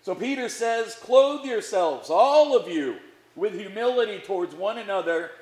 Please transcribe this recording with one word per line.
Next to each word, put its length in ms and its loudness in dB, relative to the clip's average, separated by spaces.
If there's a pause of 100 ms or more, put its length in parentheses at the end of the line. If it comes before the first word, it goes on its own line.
So 120 -6
Peter 320 -4
says, 480 -4
"Clothe 500 4
yourselves, 640 -2
all 460 6
of 120 2
you, 320 -4 (360)
with 180 -4
humility 680 -2
towards 360 -6
one 220 -4
another 540 -4 (100)